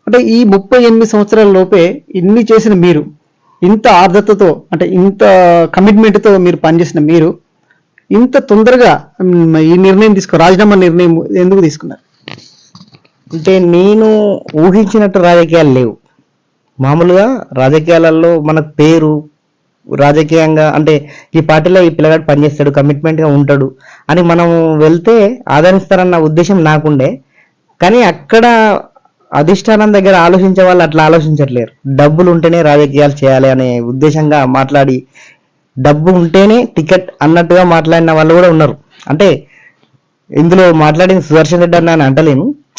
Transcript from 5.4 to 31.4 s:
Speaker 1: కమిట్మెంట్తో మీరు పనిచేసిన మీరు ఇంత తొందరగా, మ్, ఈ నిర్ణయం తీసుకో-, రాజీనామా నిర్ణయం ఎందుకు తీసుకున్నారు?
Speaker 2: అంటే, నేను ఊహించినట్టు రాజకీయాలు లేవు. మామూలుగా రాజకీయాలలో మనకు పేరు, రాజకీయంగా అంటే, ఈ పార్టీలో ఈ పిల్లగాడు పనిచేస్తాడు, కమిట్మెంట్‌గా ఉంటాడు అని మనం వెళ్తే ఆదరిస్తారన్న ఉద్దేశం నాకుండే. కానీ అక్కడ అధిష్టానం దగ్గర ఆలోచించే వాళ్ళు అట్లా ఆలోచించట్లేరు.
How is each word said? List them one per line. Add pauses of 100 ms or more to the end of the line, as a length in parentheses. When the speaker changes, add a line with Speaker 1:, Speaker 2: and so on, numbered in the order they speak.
Speaker 1:
కమిట్మెంట్తో
మీరు
పనిచేసిన
మీరు (720)
ఇంత
తొందరగా, (200)
మ్,
ఈ
నిర్ణయం
తీసుకో-,
రాజీనామా
నిర్ణయం
ఎందుకు
తీసుకున్నారు? (1000)
Speaker 2:
అంటే,
నేను (140)
ఊహించినట్టు
రాజకీయాలు
లేవు. (840)
మామూలుగా
రాజకీయాలలో
మనకు
పేరు, (720)
రాజకీయంగా
అంటే, (260)
ఈ
పార్టీలో
ఈ
పిల్లగాడు
పనిచేస్తాడు,
కమిట్మెంట్‌గా
ఉంటాడు (340)
అని
మనం
వెళ్తే
ఆదరిస్తారన్న
ఉద్దేశం
నాకుండే. (640)
కానీ
అక్కడ (880)
అధిష్టానం
దగ్గర
ఆలోచించే
వాళ్ళు
అట్లా
ఆలోచించట్లేరు.